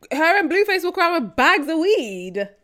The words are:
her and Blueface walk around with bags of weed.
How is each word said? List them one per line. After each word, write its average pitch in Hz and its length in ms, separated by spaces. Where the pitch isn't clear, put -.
her 330 260
and 311 120
Blueface 381 340
walk 359 140
around 339 240
with 202 140
bags 294 320
of 320 100
weed. 208 580